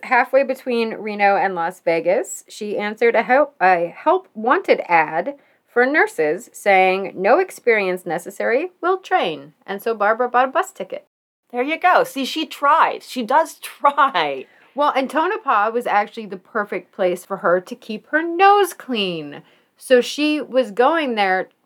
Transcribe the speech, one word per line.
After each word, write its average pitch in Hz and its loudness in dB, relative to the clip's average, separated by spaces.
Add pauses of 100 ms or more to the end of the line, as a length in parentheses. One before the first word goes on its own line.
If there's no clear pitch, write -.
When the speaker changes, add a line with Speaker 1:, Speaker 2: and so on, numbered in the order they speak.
Speaker 1:
halfway 254 2
between 233 -2
Reno 202 0
and 185 0
Las 170 -4
Vegas. 170 -2
She 208 -8
answered 214 0
a 226 2
help, 269 2
a 175 2
help 370 0
wanted 254 0
ad 170 0 (300)
for 240 2
nurses 247 0
saying, 190 2
"No 202 4
experience 208 -2
necessary, 208 -4 (100)
we'll 370 0
train." 170 -4 (120)
And 196 -10
so 226 -2
Barbara 220 0
bought 254 0
a 262 -10
bus 370 -2
ticket. - -14 (420)
Speaker 2:
There 247 -4
you 302 -4
go. 330 2
See, 269 -6
she 311 -6
tries. - 0
She 254 -6
does 302 0
try. 233 -2 (280)
Speaker 1:
Well, 285 0
and 269 -2
Tonopah 269 0
was 233 -4
actually 214 -2
the 190 -12
perfect 202 -8
place 180 -2
for 190 -8
her 185 2
to 180 -14
keep 214 -12
her 302 0
nose 370 4
clean. 170 -6 (340)
So 247 4
she 302 -2
was 240 -2
going 262 0
there 185 0 (180)